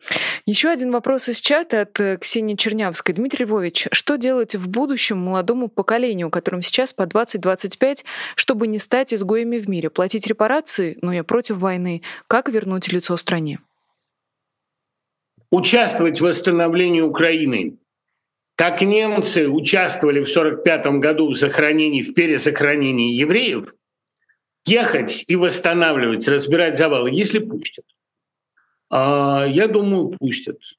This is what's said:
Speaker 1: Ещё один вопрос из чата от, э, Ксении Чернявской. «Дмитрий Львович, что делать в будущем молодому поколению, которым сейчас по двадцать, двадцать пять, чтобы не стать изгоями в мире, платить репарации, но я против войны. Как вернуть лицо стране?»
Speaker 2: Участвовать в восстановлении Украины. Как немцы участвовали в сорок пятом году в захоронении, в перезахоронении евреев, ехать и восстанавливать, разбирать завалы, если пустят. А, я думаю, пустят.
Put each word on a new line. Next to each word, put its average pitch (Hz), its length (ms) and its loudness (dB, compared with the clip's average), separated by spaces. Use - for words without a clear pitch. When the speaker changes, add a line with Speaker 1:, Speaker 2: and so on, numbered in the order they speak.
Speaker 1:
Ещё 302 220 2
один 254 180 -2
вопрос 247 380 0
из 240 120 -2
чата 226 420 0
от, 208 180 -6
э, 196 200 0
Ксении 214 360 -2
Чернявской. 202 580 -2
«Дмитрий 254 300 -4
Львович, 202 480 -2
что - 240 0
делать 247 400 0
в 185 120 -8
будущем 240 480 -2
молодому 185 520 -2
поколению, 208 600 -2
которым 180 320 -4
сейчас 254 320 -2
по 190 140 -2
двадцать, 208 340 -2
двадцать 185 380 -2
пять, 269 260 -4
чтобы 233 320 0
не 214 140 -4
стать 254 340 0
изгоями 226 440 -2
в 202 100 -6
мире, 165 220 -2
платить 190 360 -2
репарации, 214 760 0
но 175 100 -2
я 175 100 -2
против 226 360 -2
войны. 180 440 -4
Как 247 220 2
вернуть 190 440 -2
лицо 180 240 -2
стране?» 160 440 -4
Speaker 2:
Участвовать 180 680 2
в 156 40 2
восстановлении 170 760 2
Украины. 151 760 0
Как 175 260 0
немцы 202 680 2
участвовали 151 720 2
в 139 100 0
сорок 156 360 0
пятом 147 340 2
году 151 320 2
в 127 60 -2
захоронении, 151 640 2
в - 100 -10
перезахоронении 143 1000 2
евреев, 151 580 0
ехать 160 640 0
и 175 80 2
восстанавливать, 160 880 2
разбирать 143 500 2
завалы, 135 360 2
если 202 260 0
пустят. - 460 -8
А, 139 560 2
я 175 200 2
думаю, 202 400 2
пустят. 135 500 -6